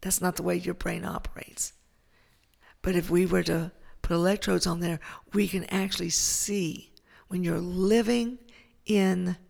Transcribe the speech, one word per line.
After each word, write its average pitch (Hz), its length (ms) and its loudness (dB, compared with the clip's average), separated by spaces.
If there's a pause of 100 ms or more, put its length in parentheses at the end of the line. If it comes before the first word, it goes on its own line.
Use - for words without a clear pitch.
That's 190 200 0
not 180 140 0
the - 60 -6
way 175 140 0
your 180 160 -4
brain 170 320 -4
operates. - 720 -8 (1040)
But 185 160 0
if 175 140 0
we 175 160 6
were 180 160 2
to 165 280 0 (300)
put - 140 0
electrodes 180 520 2
on 170 140 -2
there, 170 180 -2 (360)
we 202 120 4
can 180 180 -4
actually 190 440 -2
see - 800 -2 (380)
when 180 160 -4
you're 165 160 0
living 220 760 2 (480)
in 185 500 2 (140)